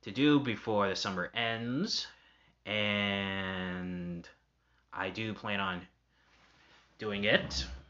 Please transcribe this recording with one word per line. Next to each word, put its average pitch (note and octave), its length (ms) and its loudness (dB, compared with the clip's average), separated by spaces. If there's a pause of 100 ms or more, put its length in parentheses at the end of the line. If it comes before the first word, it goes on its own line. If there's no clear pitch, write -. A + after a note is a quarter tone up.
to A2+ 80 -8
do C#3+ 280 6
before G#2+ 480 2
the F#2+ 80 2
summer F2+ 380 -2
ends. A#2 720 -2 (580)
And F3 1600 -2 (680)
I F#2+ 160 -4
do G#2+ 240 -4
plan G2+ 260 -2
on F#2 220 0 (1160)
doing G2+ 260 -2
it. - 400 2 (240)